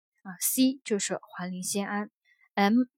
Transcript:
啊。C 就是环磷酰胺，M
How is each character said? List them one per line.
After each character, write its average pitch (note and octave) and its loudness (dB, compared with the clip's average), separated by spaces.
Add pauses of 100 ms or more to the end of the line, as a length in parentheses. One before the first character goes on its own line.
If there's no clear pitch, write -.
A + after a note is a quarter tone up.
(220)
啊。 F#3 -16
C C4 0
就 G3+ -2
是 - -4
环 F3+ -10
磷 F#3 -8
酰 G3 -4
胺， G#3 -6 (420)
M A3+ 4 (140)